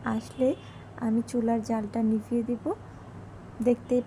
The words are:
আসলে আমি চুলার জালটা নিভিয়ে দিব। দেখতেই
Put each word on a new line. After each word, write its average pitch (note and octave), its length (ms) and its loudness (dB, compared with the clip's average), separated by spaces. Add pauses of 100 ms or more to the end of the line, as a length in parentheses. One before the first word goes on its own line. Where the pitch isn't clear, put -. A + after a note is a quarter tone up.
আসলে A#3 440 0 (580)
আমি A3+ 140 4 (100)
চুলার A#3 320 2
জালটা A3 400 0
নিভিয়ে A3 400 2
দিব। A#3 220 -2 (1000)
দেখতেই B3 420 4